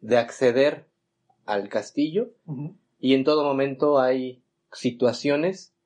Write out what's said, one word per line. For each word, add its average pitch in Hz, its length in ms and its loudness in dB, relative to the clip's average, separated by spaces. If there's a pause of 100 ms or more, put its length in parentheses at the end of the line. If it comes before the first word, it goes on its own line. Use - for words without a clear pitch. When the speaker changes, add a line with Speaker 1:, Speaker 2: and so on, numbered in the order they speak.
Speaker 1:
de 110 160 0
acceder 127 680 0 (600)
al 101 240 -4
castillo 156 600 -4 (160)
Speaker 2:
Ujú. 147 300 -10 (240)
Speaker 1:
y 131 140 2
en 135 100 2
todo 151 200 2
momento 139 560 0
hay 127 420 0 (300)
situaciones 143 1000 -2 (120)